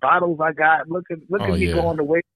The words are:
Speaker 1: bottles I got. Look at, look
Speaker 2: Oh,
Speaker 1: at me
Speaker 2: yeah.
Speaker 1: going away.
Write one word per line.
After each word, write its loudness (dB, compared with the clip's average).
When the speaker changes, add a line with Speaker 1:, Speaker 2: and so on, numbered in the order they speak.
Speaker 1:
bottles 2
I 0
got. 0
Look -6
at, -10
look -2
Speaker 2:
Oh, 0
Speaker 1:
at 0
me 0
Speaker 2:
yeah. -2
Speaker 1:
going 0
away. 0